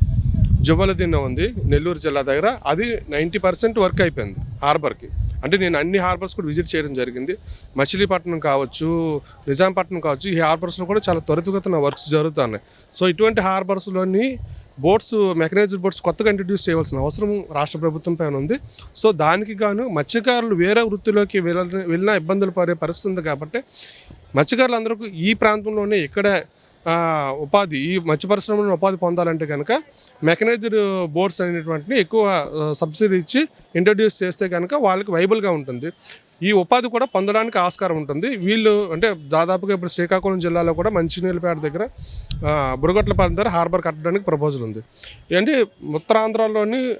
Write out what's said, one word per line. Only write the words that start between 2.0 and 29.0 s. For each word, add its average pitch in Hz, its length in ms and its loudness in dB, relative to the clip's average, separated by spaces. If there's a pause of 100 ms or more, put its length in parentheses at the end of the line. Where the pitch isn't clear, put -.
దగ్గర, 156 320 2 (120)
అది 208 320 0 (100)
నైంటీ 160 300 -2
పర్సెంట్ 208 400 0
వర్క్ 190 220 2
అయిపోయింది 139 340 0 (280)
హార్బర్కి. 139 460 0 (360)
అంటే 165 120 2
నేను 175 220 2
అన్ని 180 200 0
హార్బర్స్ 180 360 -2
కూడా 180 120 -6
విజిట్ 165 300 -2
చేయడం 147 180 -4
జరిగింది. 127 420 -4 (400)
మచిలీపట్నం 175 600 0
కావచ్చు, 151 840 -2 (280)
నిజాంపట్నం 180 520 0
కావచ్చు, 151 300 -4
ఈ 165 100 0
హార్బర్స్లో 165 460 0
కూడా 208 220 0
చాలా 165 120 0
త్వరితగతిన 175 560 -2
వర్క్స్ 143 340 -2
జరుగుతున్నాయి. 147 520 0 (380)
So, 185 100 2
ఇటువంటి 214 300 2
హార్బర్స్లోని 190 1000 -2 (420)
బోట్స్, 202 340 2
మెకనైజ్డ్ 190 680 2
బోట్స్ 185 200 -2
కొత్తగా 208 300 0
ఇంట్రడ్యూస్ 196 380 -2
చేయవలసిన 160 300 0
అవసరం 196 460 -2 (100)
రాష్ట్ర 147 240 -2
ప్రభుత్వం 160 360 -2
పైన 156 220 -2
ఉంది. 151 180 -2 (500)
So, 220 80 6
దానికి 185 420 2
గాను 208 340 0
మత్స్యకారులు 226 680 0
వేరే 196 280 4
వృత్తిలోకి 208 580 0
వెళ్ళ-, 175 360 -2
వెళ్ళినా 185 380 0
ఇబ్బందులు 190 360 0
పడే 175 240 0
పరిస్థితి 165 340 -4
ఉంది. 180 140 -4
కాబట్టి 156 380 -4 (760)
మత్స్యకారులందరికీ 226 680 2
ఈ 196 300 0
ప్రాంతంలోనే 214 640 0
ఇక్కడ, 190 440 0 (460)
ఆ, 160 520 0
ఉపాధి, 151 380 0
ఈ 175 200 -2
మత్స్య 165 300 0
పరిశ్రమలో 208 460 2
ఉపాధి 190 220 0
పొందాలంటే 170 500 0